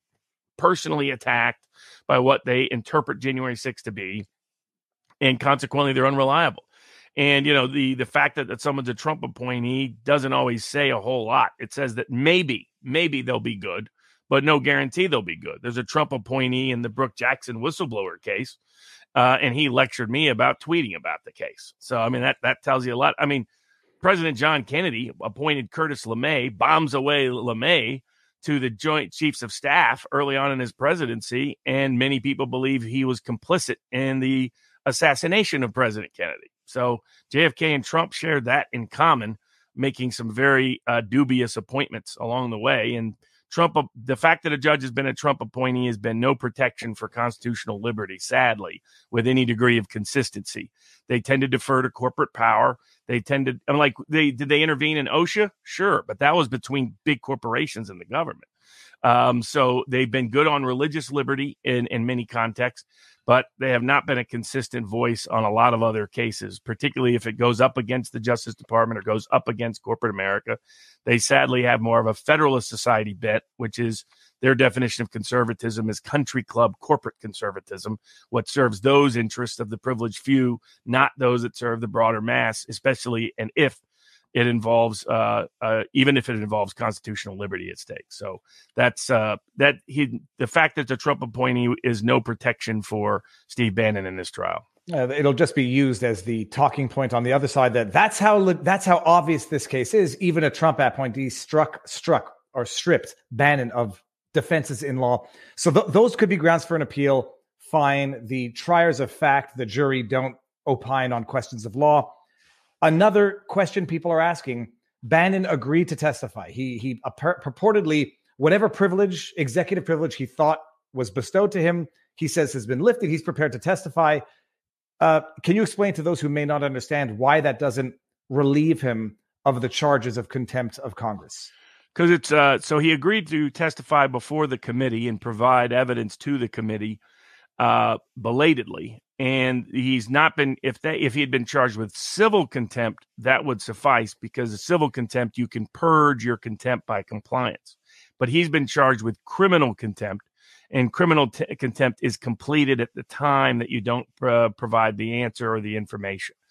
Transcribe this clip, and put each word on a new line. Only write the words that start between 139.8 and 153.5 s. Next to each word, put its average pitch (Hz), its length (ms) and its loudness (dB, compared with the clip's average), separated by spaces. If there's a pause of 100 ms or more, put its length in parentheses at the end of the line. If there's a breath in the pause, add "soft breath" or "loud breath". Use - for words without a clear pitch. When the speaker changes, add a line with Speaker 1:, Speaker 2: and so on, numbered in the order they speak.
Speaker 1:
not 151 260 4
been, 135 280 0
if 127 180 -2
they, 160 160 -2
if 135 160 0
he 143 60 -2
had 139 100 0
been 123 160 0
charged 123 320 0
with 107 180 -8
civil 202 520 2
contempt, 117 580 -6 (140)
that 127 260 2
would 123 160 -4
suffice, 117 540 0
because 117 360 -6
a 104 60 -10
civil 156 320 0
contempt, 120 480 -4
you 120 100 -2
can 110 260 -8
purge 147 520 4
your 120 120 0
contempt 120 500 -6
by 101 160 -4
compliance. - 720 -6 (400 soft breath)
But 127 120 0
he's 165 200 2
been 147 160 2
charged 131 380 2
with 113 200 -6
criminal 175 520 2
contempt, 104 500 -8 (460 soft breath)
and 123 200 0
criminal 156 380 2
t-, - 260 -8
contempt 127 460 -2
is 123 160 -2
completed 135 640 0
at 120 140 -4
the 123 80 -12
time 135 560 0